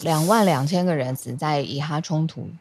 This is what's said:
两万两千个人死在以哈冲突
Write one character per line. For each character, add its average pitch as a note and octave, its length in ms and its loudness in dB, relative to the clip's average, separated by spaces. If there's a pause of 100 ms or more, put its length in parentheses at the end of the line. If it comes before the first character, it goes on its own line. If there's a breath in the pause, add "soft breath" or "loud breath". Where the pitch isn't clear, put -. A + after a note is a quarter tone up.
两 D#3+ 240 2
万 G#3+ 180 6
两 C#3+ 200 4
千 F3+ 200 0
个 F3 100 2
人 C3 200 -2
死 B2 180 -8
在 D3+ 260 -2
以 C3 220 -4
哈 D3+ 180 -4
冲 D#3+ 260 -2
突 - 240 -8 (120)